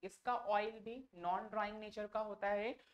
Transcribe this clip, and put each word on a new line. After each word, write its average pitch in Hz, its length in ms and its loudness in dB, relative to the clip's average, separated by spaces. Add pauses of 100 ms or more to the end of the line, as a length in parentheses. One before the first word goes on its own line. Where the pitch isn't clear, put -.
इसका 240 320 -2
ऑयल 214 460 2
भी 226 140 -8 (220)
नॉन 185 320 2
ड्राइंग 214 300 0
nature 208 280 -6
का 214 140 -2
होता 202 280 -2
है 208 260 2 (180)